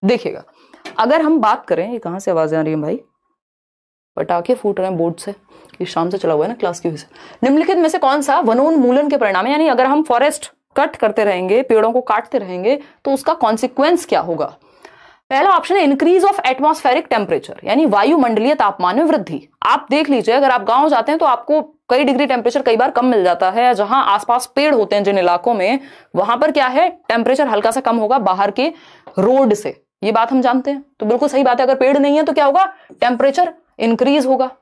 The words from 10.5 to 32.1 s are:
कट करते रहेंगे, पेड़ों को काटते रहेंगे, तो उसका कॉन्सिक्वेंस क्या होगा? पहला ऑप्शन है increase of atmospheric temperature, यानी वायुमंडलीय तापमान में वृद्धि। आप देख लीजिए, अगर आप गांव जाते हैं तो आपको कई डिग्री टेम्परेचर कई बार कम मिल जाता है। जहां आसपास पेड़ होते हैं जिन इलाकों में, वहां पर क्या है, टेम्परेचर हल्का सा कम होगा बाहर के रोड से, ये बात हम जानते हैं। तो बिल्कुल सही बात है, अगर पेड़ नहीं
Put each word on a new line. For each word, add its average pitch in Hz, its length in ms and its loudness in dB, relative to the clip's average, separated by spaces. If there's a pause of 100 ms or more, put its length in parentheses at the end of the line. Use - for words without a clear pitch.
कट 285 180 -2
करते 220 280 0
रहेंगे, 190 380 0
पेड़ों 226 300 2
को 247 100 0
काटते 233 360 -4
रहेंगे, 202 420 -4 (260)
तो 277 60 -2
उसका 269 220 -2
कॉन्सिक्वेंस 262 720 -2
क्या 180 140 -2
होगा? 160 380 -6 (720)
पहला 285 200 0
ऑप्शन 349 260 2
है 359 120 2
increase 339 440 2
of 392 80 -2
atmospheric 277 680 0
temperature, 190 560 -4
यानी 262 220 0
वायुमंडलीय 233 680 2
तापमान 196 400 -2
में 285 80 2
वृद्धि। 240 440 -2 (160)
आप 285 260 0
देख 302 200 0
लीजिए, 233 260 0
अगर 277 140 2
आप 247 140 0
गांव 254 260 2
जाते 233 220 0
हैं - 80 -2
तो 330 60 0
आपको 277 360 0
कई - 420 -2
डिग्री 277 220 0
टेम्परेचर 247 360 -2
कई 233 160 0
बार 254 140 0
कम 247 140 0
मिल 233 180 2
जाता 175 260 2
है। 240 240 2
जहां 208 300 0
आसपास 233 420 0
पेड़ 294 300 0
होते 208 200 0
हैं 208 80 0
जिन 196 140 0
इलाकों 175 360 0
में, 214 260 -2 (360)
वहां 202 220 0
पर 302 140 2
क्या 277 160 2
है, 294 220 0
टेम्परेचर 262 580 -2
हल्का 220 240 0
सा 262 100 -2
कम 233 160 0
होगा 226 220 0
बाहर 202 320 0
के 277 220 -2 (460)
रोड 240 340 4
से, - 300 -8 (200)
ये 208 80 -2
बात 233 200 0
हम 262 100 2
जानते 254 300 0
हैं। 277 140 -8 (140)
तो 220 60 -6
बिल्कुल 240 240 0
सही 285 140 0
बात 247 160 2
है, 262 60 2
अगर 262 100 2
पेड़ 262 220 2
नहीं 285 200 2